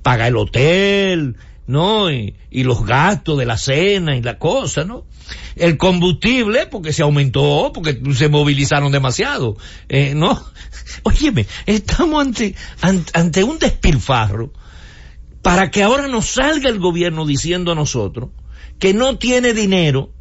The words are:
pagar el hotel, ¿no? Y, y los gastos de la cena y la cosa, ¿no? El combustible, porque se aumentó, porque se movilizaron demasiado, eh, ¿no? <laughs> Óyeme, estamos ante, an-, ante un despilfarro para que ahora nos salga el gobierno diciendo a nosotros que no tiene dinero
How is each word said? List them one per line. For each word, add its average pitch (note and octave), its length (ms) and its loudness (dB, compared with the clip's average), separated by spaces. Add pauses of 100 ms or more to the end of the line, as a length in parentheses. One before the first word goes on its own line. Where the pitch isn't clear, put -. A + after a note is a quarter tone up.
pagar B2 280 0
el B2 80 0
hotel, F3 960 2 (320)
¿no? F3+ 440 0
Y, G#2+ 240 -6 (140)
y B2+ 140 -2
los A#2 220 2
gastos D3+ 520 2
de B2+ 80 -2
la A#2 120 -2
cena D#3+ 600 0
y A#2 40 -4
la A#2 160 -6
cosa, E3+ 460 -2
¿no? A3+ 220 -10 (500)
El E3+ 220 2
combustible, G3+ 880 2
porque E3 260 -8
se - 120 0
aumentó, C#3+ 720 2
porque D3 280 -4 (140)
se D3 120 2
movilizaron C#3+ 640 2
demasiado, C#3 640 -2 (320)
eh, C#3 280 0
¿no? F3+ 280 0 (320)
<laughs> - 280 -16
Óyeme, G#3+ 420 4 (200)
estamos C#4+ 600 2
ante, A3+ 300 -4 (260)
an-, F3+ 320 2
ante E3+ 320 2
un D#4+ 140 -4
despilfarro B2 920 2 (920)
para F#3 300 2
que G3+ 120 2
ahora C#4 240 2
nos A3+ 180 -2
salga C4+ 440 0
el G#3+ 100 -2
gobierno E3+ 460 0
diciendo E3+ 460 -2
a E3 40 0
nosotros B2 560 -4 (480)
que F#3+ 140 4
no B3 240 2
tiene B3 360 2
dinero F3+ 680 0